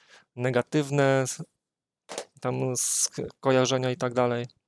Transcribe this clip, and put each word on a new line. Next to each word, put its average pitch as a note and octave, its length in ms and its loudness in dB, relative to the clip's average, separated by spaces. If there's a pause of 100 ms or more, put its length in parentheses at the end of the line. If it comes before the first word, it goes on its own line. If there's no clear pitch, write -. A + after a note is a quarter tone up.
(360)
negatywne C3+ 840 2
s-, C3 220 -6 (960)
tam C3 380 -2
skojarzenia C3 1120 0
i B2 60 -6
tak B2 160 -2
dalej. A#2+ 340 0 (200)